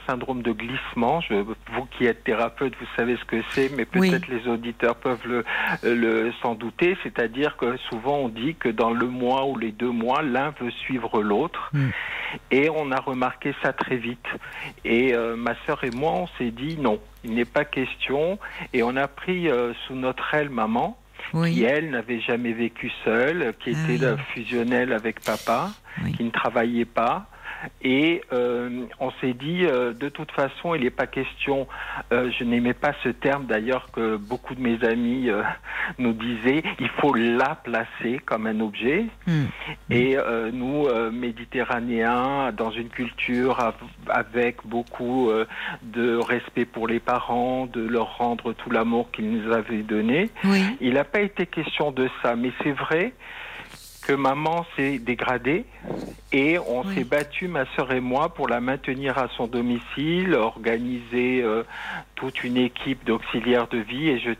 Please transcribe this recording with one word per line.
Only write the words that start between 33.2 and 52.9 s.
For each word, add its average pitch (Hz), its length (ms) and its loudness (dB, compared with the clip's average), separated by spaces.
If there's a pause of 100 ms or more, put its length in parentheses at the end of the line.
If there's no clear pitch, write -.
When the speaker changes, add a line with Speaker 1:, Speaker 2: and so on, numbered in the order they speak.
Speaker 1:
d'ailleurs 113 440 0
que 110 260 0
beaucoup 104 360 -6
de 127 80 -6
mes 117 240 2
amis, 120 440 2
euh, 101 120 2 (560)
nous 120 160 2
disaient, 120 480 2 (180)
il 127 100 0 (100)
faut 139 160 4
la 120 400 4
placer 117 680 -4
comme 110 220 -2
un 110 140 0
objet. 117 460 0 (200)
Speaker 2:
Hmm. 156 200 2 (440)
Speaker 1:
Et, 127 260 4
euh, 113 380 0
nous, 135 320 0
euh, 117 240 2 (600)
méditerranéens, 123 840 2
dans 113 200 -2
une 117 180 -6
culture 123 720 0
av-, 113 140 2 (360)
avec 120 560 0
beaucoup, 120 640 0
euh, 110 160 4 (360)
de 117 360 0
respect 120 480 0
pour 113 220 -4
les 113 120 2
parents, 123 680 0
de 120 200 -4
leur 113 320 0
rendre 120 360 0
tout - 160 -10
l'amour 117 420 2
qu'ils 110 200 -2
nous 113 200 0
avaient 110 320 0
donné, 113 460 2 (140)
Speaker 2:
Oui. 196 200 6 (180)
Speaker 1:
il 123 120 4
n'a 143 100 4
pas 214 180 0
été 196 240 0
question 151 460 -2
de 131 180 2 (120)
ça, 120 140 2
mais 123 160 0 (120)
c'est 147 100 0
vrai 160 400 0 (920)